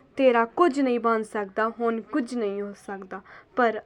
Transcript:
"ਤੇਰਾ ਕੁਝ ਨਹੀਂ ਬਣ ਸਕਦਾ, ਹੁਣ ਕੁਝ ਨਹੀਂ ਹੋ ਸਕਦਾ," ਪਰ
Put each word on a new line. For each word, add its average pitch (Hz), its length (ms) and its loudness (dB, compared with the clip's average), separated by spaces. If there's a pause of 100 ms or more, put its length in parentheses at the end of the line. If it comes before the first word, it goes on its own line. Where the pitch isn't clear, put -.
(160)
"ਤੇਰਾ 240 300 4
ਕੁਝ 285 340 2
ਨਹੀਂ 247 200 2
ਬਣ 226 240 0
ਸਕਦਾ, 214 560 -4
ਹੁਣ 226 220 -2
ਕੁਝ 247 340 -6
ਨਹੀਂ 202 260 -4
ਹੋ 202 120 -10
ਸਕਦਾ," 190 480 -14 (340)
ਪਰ 226 300 2